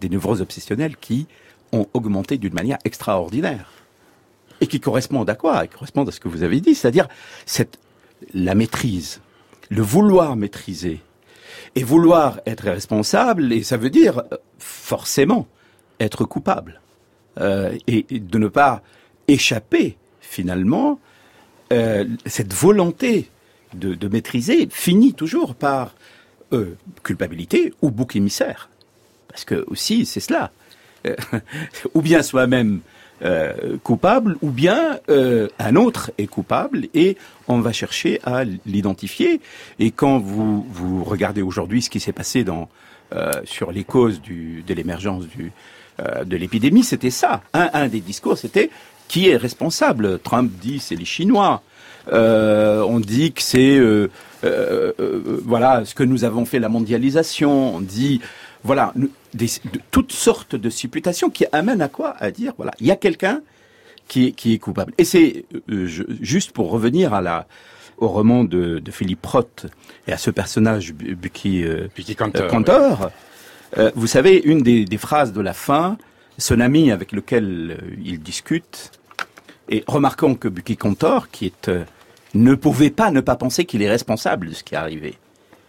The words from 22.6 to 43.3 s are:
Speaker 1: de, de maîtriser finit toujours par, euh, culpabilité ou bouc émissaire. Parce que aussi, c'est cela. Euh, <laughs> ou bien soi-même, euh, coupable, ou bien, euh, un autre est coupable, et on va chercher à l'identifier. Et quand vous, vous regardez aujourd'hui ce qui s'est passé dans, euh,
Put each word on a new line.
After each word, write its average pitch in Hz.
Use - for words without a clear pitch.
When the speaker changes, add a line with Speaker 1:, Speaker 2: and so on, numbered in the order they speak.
Speaker 1:
de, 92
de 95
maîtriser 123
finit 208
toujours 311
par, 135
euh, 101
culpabilité 87
ou 143
bouc 120
émissaire. -
Parce -
que -
aussi, -
c'est -
cela. 302
Euh, 113
<laughs> -
ou 160
bien 156
soi-même, 123
euh, 80
coupable, 196
ou 151
bien, 220
euh, 123
un 113
autre 233
est 101
coupable, 147
et 185
on 120
va 117
chercher -
à 127
l'identifier. 101
Et 110
quand 139
vous, 104
vous 90
regardez 101
aujourd'hui 95
ce -
qui 101
s'est -
passé -
dans, 87
euh, 82